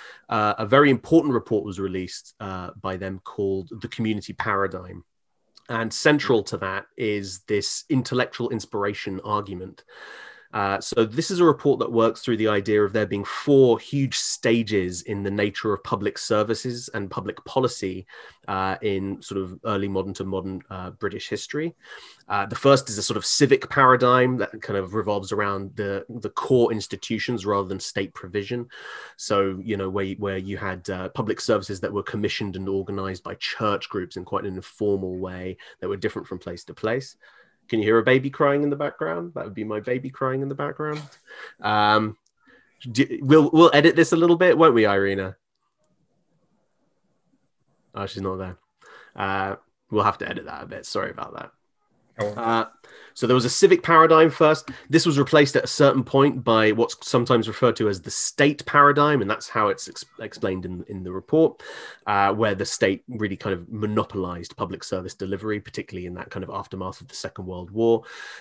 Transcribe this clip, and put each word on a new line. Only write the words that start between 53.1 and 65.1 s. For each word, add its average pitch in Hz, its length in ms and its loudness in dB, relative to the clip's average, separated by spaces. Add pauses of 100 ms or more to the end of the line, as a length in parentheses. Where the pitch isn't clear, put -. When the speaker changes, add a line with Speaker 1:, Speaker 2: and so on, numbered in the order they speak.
Speaker 1:
so - 120 -2
there 123 80 6
was 127 100 4
a 123 60 0
civic 180 320 6
paradigm 160 480 8
first. 156 400 2 (180)
This 156 160 4
was 147 140 2
replaced 147 380 4
at - 80 4
a - 20 -6
certain 135 380 4
point 139 400 4
by 110 260 4
what's 113 340 -2
sometimes 120 440 2
referred 117 280 2
to 110 120 0
as 98 120 -2
the - 120 -10
state - 520 0
paradigm, 143 580 6
and 98 60 -2
that's - 200 -4
how 107 220 0
it's - 180 -6
ex-, - 160 -16 (160)
explained 95 440 -6
in, 90 220 -10
in 98 160 -10
the 90 80 -10
report, 151 500 2 (460)
uh, 101 260 2
where 107 220 0
the 95 100 -4
state - 440 0
really 104 280 -4
kind 98 180 -4
of 87 140 -10
monopolized 104 880 -6
public 98 280 -8
service 92 300 -8